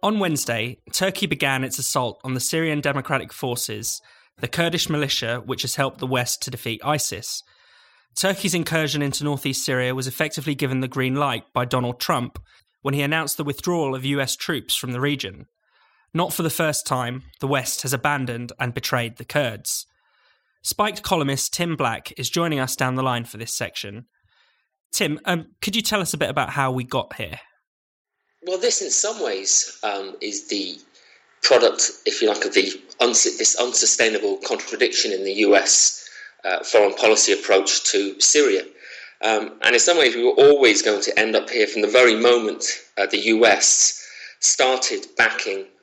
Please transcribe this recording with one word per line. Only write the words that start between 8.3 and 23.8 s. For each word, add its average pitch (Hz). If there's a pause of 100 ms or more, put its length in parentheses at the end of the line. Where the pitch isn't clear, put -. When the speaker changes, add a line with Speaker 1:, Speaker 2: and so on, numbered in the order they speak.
Speaker 1:
incursion 156
into 143
northeast 139
Syria 127
was 131
effectively 151
given 131
the 131
green 127
light 135 (100)
by 123
Donald 123
Trump 123 (460)
when 139
he 143
announced 147
the 160
withdrawal 143
of 131
U 139
S 131
troops -
from 127
the 123
region. 135 (680)
Not 170
for 175
the 160
first 156
time, 127 (160)
the -
West 135
has 127
abandoned 127
and 123
betrayed 117
the -
Kurds. 117 (760)
Spiked -
columnist 139
Tim 170
Black 120
is 131
joining 165
us 131
down 127
the 131
line 123
for 113
this 113
section. 104 (880)